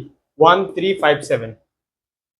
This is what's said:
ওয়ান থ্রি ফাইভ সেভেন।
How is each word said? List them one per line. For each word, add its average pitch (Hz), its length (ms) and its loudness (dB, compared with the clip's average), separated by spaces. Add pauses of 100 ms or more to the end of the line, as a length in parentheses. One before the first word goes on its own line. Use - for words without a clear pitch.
(380)
ওয়ান 170 200 6 (140)
থ্রি 185 160 -4 (140)
ফাইভ 147 180 2
সেভেন। 117 300 -6 (880)